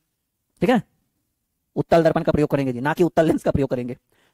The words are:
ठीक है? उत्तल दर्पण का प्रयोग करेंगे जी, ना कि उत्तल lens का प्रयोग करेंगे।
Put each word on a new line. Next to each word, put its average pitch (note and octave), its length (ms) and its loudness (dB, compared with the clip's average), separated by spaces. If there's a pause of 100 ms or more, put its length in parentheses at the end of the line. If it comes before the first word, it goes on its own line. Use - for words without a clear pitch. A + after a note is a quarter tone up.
(640)
ठीक F#3 80 2
है? A#3+ 120 2 (960)
उत्तल E3 260 2
दर्पण D#3+ 200 2
का - 100 -2
प्रयोग D3 180 0
करेंगे C#3 220 -2
जी, A#2+ 80 -8
ना D3 120 -2
कि F3 120 0
उत्तल E3 220 2
lens G#3+ 160 0
का - 80 -2
प्रयोग C#3 200 -2
करेंगे। B2 260 -6 (380)